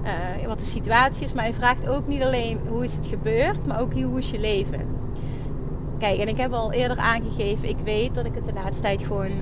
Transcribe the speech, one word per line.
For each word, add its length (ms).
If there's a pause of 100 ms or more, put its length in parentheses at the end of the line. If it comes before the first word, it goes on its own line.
eh, 440
wat 120
de 60
situatie 580
is. 100
Maar 100
hij 100
vraagt 340
ook 200
niet 160
alleen 440
hoe 160
is 120
het 120
gebeurd, 580
maar 160
ook 120
hoe 240
is 140
je 80
leven. 600 (960)
Kijk, 220
en 80
ik 100
heb 160
al 180
eerder 260
aangegeven, 720
ik 140
weet 320
dat 100
ik 100
het 100
de 80
laatste 280
tijd 220
gewoon 280 (100)